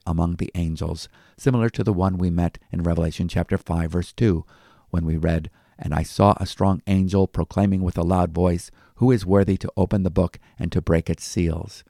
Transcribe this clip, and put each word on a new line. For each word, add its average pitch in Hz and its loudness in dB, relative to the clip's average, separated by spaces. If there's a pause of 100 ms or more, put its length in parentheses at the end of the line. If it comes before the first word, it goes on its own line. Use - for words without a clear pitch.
among 85 0
the 87 -6
angels, 80 -6 (260)
similar 120 2
to - -4
the 107 2
one 92 0
we 90 0
met 85 0 (140)
in 87 -4
Revelation 85 0
chapter 90 -2
five, 82 -2
verse 87 -4
two, 95 2 (460)
when 85 -2
we 80 0
read, 82 0 (340)
"And 73 -4
I 80 -2
saw 101 4
a - -4
strong 95 -2
angel 95 2
proclaiming 95 0
with 90 -2
a 85 -2
loud 90 2
voice, 87 0 (260)
'Who 123 2
is 113 2
worthy 98 4
to - -8
open 98 0
the 90 0
book 87 0 (220)
and 85 -4
to 92 -2
break 82 0
its 82 -4
seals?'" 85 -4